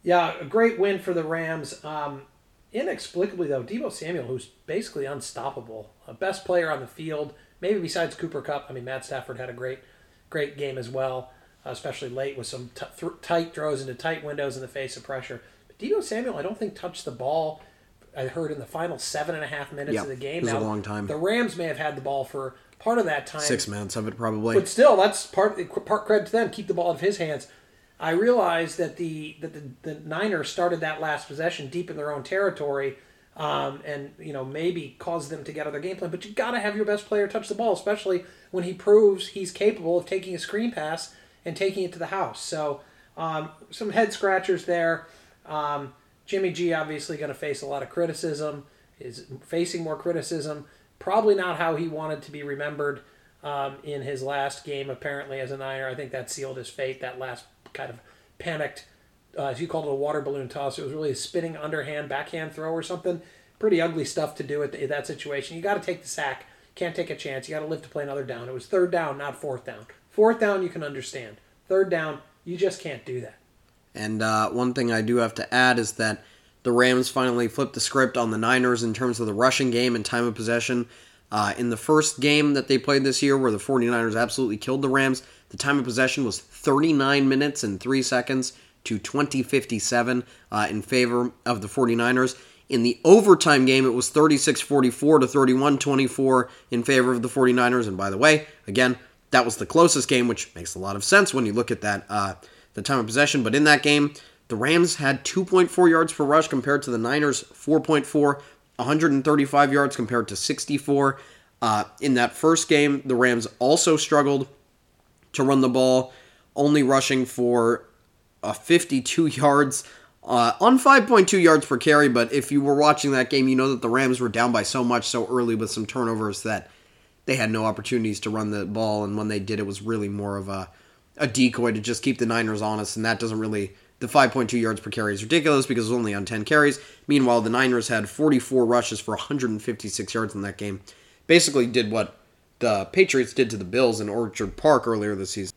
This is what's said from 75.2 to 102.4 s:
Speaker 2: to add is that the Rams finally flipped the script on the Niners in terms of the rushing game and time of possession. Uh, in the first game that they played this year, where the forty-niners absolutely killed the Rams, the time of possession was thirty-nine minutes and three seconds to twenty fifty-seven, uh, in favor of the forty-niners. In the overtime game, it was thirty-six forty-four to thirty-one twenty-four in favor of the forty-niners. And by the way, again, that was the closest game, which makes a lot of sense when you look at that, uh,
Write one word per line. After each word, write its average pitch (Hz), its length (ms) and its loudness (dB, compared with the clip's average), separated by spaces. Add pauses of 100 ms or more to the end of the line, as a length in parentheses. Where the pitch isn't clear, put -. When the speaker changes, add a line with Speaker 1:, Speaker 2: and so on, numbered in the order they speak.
Speaker 2:
to - 180 -6
add 127 240 4
is 110 160 -2
that 110 300 -4 (400)
the 127 80 0
Rams 123 380 6
finally 123 400 0
flipped 135 240 -4
the - 80 -8
script 131 360 0
on 117 140 0
the 110 60 -2
Niners 123 460 2
in 113 100 -2
terms 120 260 -2
of 120 60 -2
the 107 80 -4
rushing 127 360 2
game 120 260 0
and 107 100 -4
time 120 200 -2
of 113 100 -2
possession. 117 520 -2 (440)
Uh, 104 260 0
in 120 140 -2
the 110 60 -2
first 156 420 2
game 147 340 4
that 135 140 0
they 135 100 4
played 139 260 2
this 135 180 0
year, 139 160 4
where 131 140 2
the 104 80 -2
forty-niners 117 560 0
absolutely 117 420 0
killed 135 260 -4
the 139 60 0
Rams, 135 340 2 (260)
the - 80 -16
time 143 220 0
of 131 40 -2
possession 131 400 0
was 107 160 -4
thirty-nine 139 880 2
minutes 139 360 2
and 101 160 -4
three 131 240 0
seconds 127 500 -2 (300)
to 107 160 -4
twenty 139 420 -2
fifty-seven, 120 840 -2 (280)
uh, 107 180 0
in 104 140 -4
favor 123 480 0 (140)
of 113 160 -2
the 104 60 -8
forty-niners. 123 680 2 (340)
In 123 140 2
the 120 200 0
overtime 165 640 8
game, 131 200 6
it 127 80 4
was 123 160 -2
thirty-six 151 520 4
forty-four 143 580 4
to 131 80 4
thirty-one 135 520 4
twenty-four 131 680 2 (200)
in 120 140 -2
favor 131 280 4
of 123 120 0
the 123 60 -4
forty-niners. 123 580 4
And 95 100 -4
by 98 140 -4
the 95 60 -4
way, 151 280 6 (220)
again, 123 300 2 (340)
that 127 140 6
was 113 120 -4
the 104 80 -6
closest 165 420 4
game, 123 200 2
which - 280 -4
makes - 200 -12
a 90 40 -10
lot 98 160 -6
of 101 80 -6
sense 196 300 6
when 127 140 0
you 101 60 -2
look 117 180 0
at 107 100 -2
that, 101 260 -4
uh, 98 280 -2 (400)